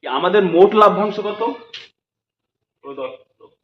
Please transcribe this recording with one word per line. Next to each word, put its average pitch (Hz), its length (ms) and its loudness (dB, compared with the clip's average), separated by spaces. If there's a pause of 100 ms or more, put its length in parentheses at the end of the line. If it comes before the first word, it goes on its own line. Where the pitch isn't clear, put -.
যে 113 60 -14 (100)
আমাদের 185 240 0 (120)
মোট 190 180 6 (100)
লভ্যাংশ 202 360 2 (100)
কত? 208 140 -8 (1400)
প্রদত্ত। 135 580 -16 (240)